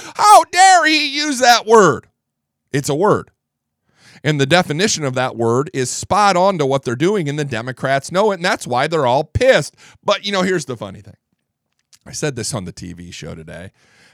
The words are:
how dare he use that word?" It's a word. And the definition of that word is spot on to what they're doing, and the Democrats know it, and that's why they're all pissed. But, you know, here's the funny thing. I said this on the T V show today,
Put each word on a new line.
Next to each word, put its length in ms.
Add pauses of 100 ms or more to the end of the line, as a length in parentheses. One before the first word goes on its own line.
(160)
how 280
dare 400
he 320
use 220
that 260
word?" 440 (640)
It's 180
a 40
word. 360 (920)
And 160
the 60
definition 640
of 80
that 200
word 380
is 180
spot 460
on 220
to 80
what 180
they're 100
doing, 320
and 120
the 60
Democrats 680
know 200
it, 20
and 100
that's 220
why 200
they're 200
all 180
pissed. 520 (280)
But, 220
you 60
know, 100
here's 240
the 100
funny 240
thing. 160 (880)
I 80
said 240
this 160
on 140
the 60
T 200
V 200
show 220
today, 380 (420)